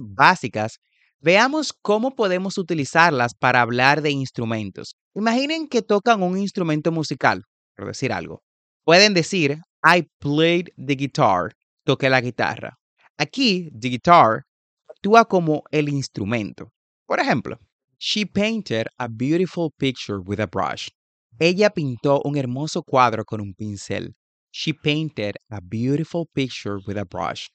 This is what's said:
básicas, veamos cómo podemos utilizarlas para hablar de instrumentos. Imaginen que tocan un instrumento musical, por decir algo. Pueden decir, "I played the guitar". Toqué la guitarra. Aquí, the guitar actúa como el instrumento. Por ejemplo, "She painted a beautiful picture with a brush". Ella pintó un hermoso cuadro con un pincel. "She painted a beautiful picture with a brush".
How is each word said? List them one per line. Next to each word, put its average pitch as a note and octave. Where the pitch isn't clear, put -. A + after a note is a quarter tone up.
básicas, A2
veamos B3
cómo A3
podemos F#3+
utilizarlas D#3+
para B2
hablar B2+
de D3+
instrumentos. A2+
Imaginen C4+
que A#3
tocan G#3
un F3+
instrumento E3+
musical, B2+
por G2+
decir A2+
algo. D#2+
Pueden G3
decir, D#3+
"I E3
played E3
the C3
guitar". G#2+
Toqué C3+
la C3
guitarra. -
Aquí, F3+
the B2
guitar B2+
actúa A3
como D#3+
el D3
instrumento. A2+
Por -
ejemplo, D#3+
"She -
painted G3+
a B2
beautiful D#3
picture B2
with G2+
a G#2+
brush". -
Ella F#3
pintó C#3
un C#3+
hermoso C#3
cuadro A#2+
con G#2+
un G2+
pincel. G2+
"She -
painted D3
a G#2
beautiful C3+
picture A#2+
with G2+
a G2+
brush". F2